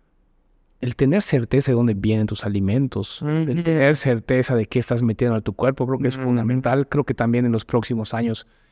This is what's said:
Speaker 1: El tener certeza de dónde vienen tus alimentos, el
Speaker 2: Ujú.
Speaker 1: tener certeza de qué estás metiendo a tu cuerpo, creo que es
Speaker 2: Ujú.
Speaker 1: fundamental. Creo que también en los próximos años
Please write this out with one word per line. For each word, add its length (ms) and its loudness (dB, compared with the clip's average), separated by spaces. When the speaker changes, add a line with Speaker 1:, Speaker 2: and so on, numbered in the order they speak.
Speaker 1:
El 140 -4
tener 280 2
certeza 500 0
de 40 4
dónde 180 2
vienen 320 0
tus 180 -6
alimentos, 760 -2
el 280 0
Speaker 2:
Ujú. 120 -2
Speaker 1:
tener 340 4
certeza 580 0
de 120 2
qué 120 -2
estás 240 0
metiendo 340 2
a 40 -2
tu 140 -4
cuerpo, 320 -2
creo 120 -2
que 100 0
es 80 -2
Speaker 2:
Ujú. 100 -6
Speaker 1:
fundamental. 640 0
Creo 160 0
que 100 -2
también 320 0
en 60 2
los 120 -2
próximos 500 -2
años 320 -4